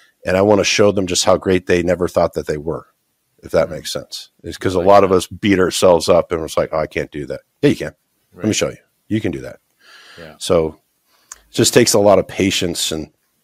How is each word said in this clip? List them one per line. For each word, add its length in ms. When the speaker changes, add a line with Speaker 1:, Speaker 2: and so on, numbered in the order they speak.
Speaker 1:
and 100
I 60
wanna 240
show 260
them 160
just 160
how 140
great 300
they 140
never 280
thought 240
that 140
they 100
were, 300
if 100
that 160
Speaker 2:
Mm-hmm. 80
Speaker 1:
makes 160
sense. 380
It's 140
'cause 180
a 40
Speaker 2:
Right. 80
Speaker 1:
lot 180
of 80
us 140
beat 320
ourselves 500
up 240
and 100
it's 140
like, 160
"Oh, 60
I 80
can't 240
do 160
that." 140
Yeah, 80
you 80
can. 180
Let 80
me 60
Speaker 2:
Right. 60
Speaker 1:
show 140
you. 80
You 140
can 100
do 100
that. 180
Speaker 2:
Yeah. 220
Speaker 1:
So 400
it 180
just 200
takes 200
a 60
lot 200
of 80
patience, 640
and, 200